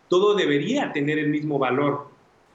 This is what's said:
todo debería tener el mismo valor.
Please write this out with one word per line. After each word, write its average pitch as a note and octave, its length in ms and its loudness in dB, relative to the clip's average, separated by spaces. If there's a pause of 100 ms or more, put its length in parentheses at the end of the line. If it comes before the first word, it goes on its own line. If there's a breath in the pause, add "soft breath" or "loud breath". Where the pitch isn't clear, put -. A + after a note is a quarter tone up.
todo G3+ 260 4
debería F3 580 0
tener D3+ 260 -2
el D3+ 100 -2
mismo D3+ 300 -2
valor. C3+ 500 -2 (460)